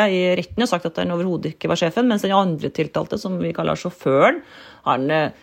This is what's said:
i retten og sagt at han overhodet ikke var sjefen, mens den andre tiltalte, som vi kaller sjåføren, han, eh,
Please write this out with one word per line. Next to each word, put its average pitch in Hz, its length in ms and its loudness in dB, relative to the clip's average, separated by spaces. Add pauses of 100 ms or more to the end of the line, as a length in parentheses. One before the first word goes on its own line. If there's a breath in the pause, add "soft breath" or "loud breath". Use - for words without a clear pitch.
(120)
i 185 60 2 (240)
retten 220 240 -4
og - 20 0
sagt 175 220 -2
at - 100 -8
han 180 160 -2
overhodet 170 380 -2
ikke - 180 -4
var 170 80 0
sjefen, 226 300 2
mens 208 160 0
den 196 100 0
andre 180 400 2
tiltalte, 156 400 -4
som 185 240 -6
vi 170 160 -4
kaller 160 240 -2
sjåføren, 180 600 2 (480 loud breath)
han, 131 180 0
eh, 151 220 2 (140 soft breath)